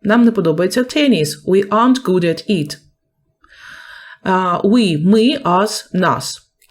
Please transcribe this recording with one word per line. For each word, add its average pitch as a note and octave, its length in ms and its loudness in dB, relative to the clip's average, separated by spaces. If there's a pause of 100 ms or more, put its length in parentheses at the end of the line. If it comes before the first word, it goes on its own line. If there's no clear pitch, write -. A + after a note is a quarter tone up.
Нам A#3 200 2
не A3+ 80 4
подобається F#3 520 0
теніс. A#3+ 640 -2
We G3 220 0
aren't A#3+ 360 0
good F#3 220 0
at E3 260 -4
it. D#3 260 -4 (1500)
А, F#3 400 -2
we, G3 420 2
ми, A3+ 320 4
us, G#3+ 560 -2
нас. E3 500 -4 (280)